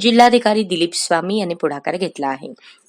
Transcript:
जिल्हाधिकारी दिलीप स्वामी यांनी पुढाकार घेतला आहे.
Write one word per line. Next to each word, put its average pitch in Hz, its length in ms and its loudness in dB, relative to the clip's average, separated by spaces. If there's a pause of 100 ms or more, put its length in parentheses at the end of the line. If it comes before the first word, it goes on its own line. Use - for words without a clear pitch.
जिल्हाधिकारी 240 640 4
दिलीप 170 320 -2
स्वामी 180 440 -2
यांनी 175 160 -4
पुढाकार 151 420 -6
घेतला 165 320 -6
आहे. 135 240 -8 (360)